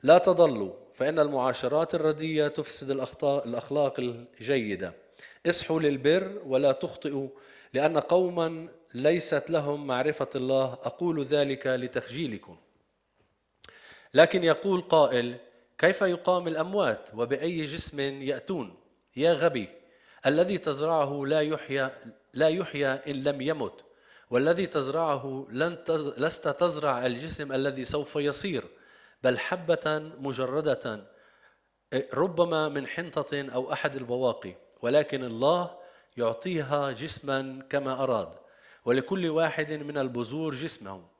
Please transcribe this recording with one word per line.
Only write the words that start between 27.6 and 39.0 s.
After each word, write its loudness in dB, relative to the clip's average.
سوف -4
يصير، -2
بل 4
حبة 0
مجردة، -2
ربما 2
من -4
حنطة -4
أو -2
أحد -2
البواقي، -2
ولكن 2
الله 0
يعطيها -2
جسما -6
كما -2
أراد. 0
ولكل 0